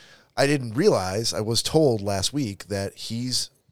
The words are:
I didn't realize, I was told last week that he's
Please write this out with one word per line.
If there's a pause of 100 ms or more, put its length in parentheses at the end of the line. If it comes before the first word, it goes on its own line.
(360)
I
didn't
realize,
I
was
told
last
week
that
he's (240)